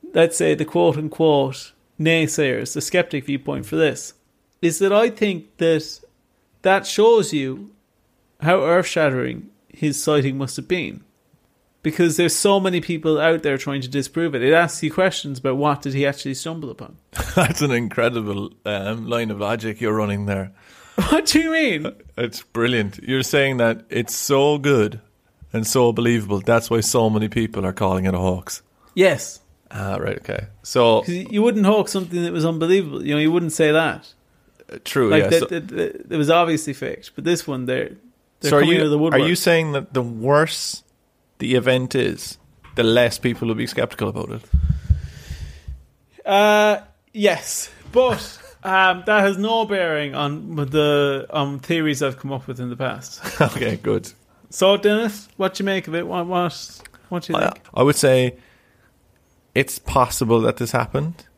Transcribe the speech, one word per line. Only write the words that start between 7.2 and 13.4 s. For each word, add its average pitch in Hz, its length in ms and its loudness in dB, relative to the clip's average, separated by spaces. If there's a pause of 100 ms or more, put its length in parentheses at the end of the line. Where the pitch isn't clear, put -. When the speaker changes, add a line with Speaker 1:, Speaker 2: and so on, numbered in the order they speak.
Speaker 1:
you 143 360 -6 (720)
how 170 220 4
earth-shattering 143 880 0 (180)
his 147 340 -4
sighting 139 360 0
must 135 180 -6
have 135 120 -12
been. 170 360 -4 (800)
Because 160 340 2
there's 170 200 2
so 202 260 4
many 185 180 0
people 160 400 -2
out 165 240 2